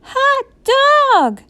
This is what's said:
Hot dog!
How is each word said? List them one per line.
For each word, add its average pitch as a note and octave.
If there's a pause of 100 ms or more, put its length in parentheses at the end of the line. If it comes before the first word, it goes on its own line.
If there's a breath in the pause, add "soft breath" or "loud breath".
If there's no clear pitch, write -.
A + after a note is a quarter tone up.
Hot C5+ (200)
dog! C5